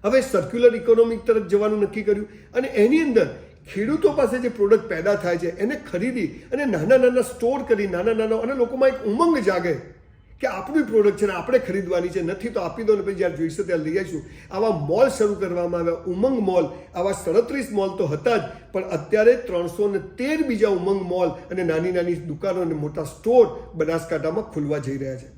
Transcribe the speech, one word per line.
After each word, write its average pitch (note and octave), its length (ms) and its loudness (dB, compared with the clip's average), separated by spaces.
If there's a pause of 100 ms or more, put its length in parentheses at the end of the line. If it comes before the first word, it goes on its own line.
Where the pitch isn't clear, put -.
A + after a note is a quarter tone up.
હવે B3 160 4
સર્ક્યુલર A#3 560 2
ઇકોનોમી A#3 400 4
તરફ A3 300 0
જવાનું G#3 320 2
નક્કી G3+ 240 -2
કર્યું G#3 260 -2 (260)
અને B3+ 140 0
એની B3 320 4
અંદર A3+ 260 2 (480)
ખેડૂતો C#4+ 380 2
પાસે B3+ 260 0
જે B3 100 -2
પ્રોડક્ટ G#3 400 2
પેદા F3+ 260 0
થાય F3 220 -2
છે E3+ 120 -4
એને A3 320 -4 (120)
ખરીદી G#3+ 340 -2
અને - 380 -6
નાના G3+ 320 2
નાના B3 260 4
સ્ટોર B3+ 400 -2
કરી, G#3 240 0
નાના F#3 260 0
નાના, A3 240 0
અને A3+ 180 -4
લોકોમાં C4 340 2
એક C4 160 -2
ઉમંગ D4 340 2
જાગે F3+ 340 0 (680)
કે C4 60 -4
આપણું A#3+ 400 -2
પ્રોડક્ટ G#3 300 4
છે G#3 100 0
ને F#3+ 60 0
આપણે A#3 260 0
ખરીદવાની F3+ 500 -2
છે, F3+ 140 -4
નથી F3+ 260 -4
તો A3+ 120 -4
આપી F3 220 -6
દો G#3+ 140 4
ને F#3+ 60 -4
પછી G3 120 -4
જ્યારે F3 220 -2
જોઈશે E3 260 -4
ત્યારે E3 200 -2
લઈ D#3+ 160 -2
આવીશું. F3 240 -6 (280)
આવા G#3 200 0
મોલ F3 380 2
શરૂ G#3 260 0
કરવામાં F3 460 -2
આવ્યા, E3+ 140 0 (120)
ઉમંગ A3 340 0
મોલ. F3+ 240 2 (300)
આવા F#3+ 180 -2
સડત્રીસ A3+ 600 0
મોલ G3 160 0
તો F#3+ 180 -2
હતા D3+ 300 0
જ, F3 60 0 (300)
પણ F#3+ 100 -4
અત્યારે G#3+ 540 4
ત્રણસો F3+ 540 -2
ને G3 80 -2
તેર D4 500 -2
બીજા G#3+ 200 2
ઉમંગ F#3+ 340 0
મોલ F3+ 260 0
અને F3+ 360 -6
નાની E3 280 0
નાની F3 220 0
દુકાનો E3 460 -4
અને D#3+ 140 -2
મોટા D3+ 300 -6
સ્ટોર - 680 2
બનાસકાંઠામાં D#3+ 680 -2
ખુલવા D3 340 -4
જઈ C3+ 200 -6
રહ્યા C3+ 180 -8
છે. A#2+ 100 -16 (120)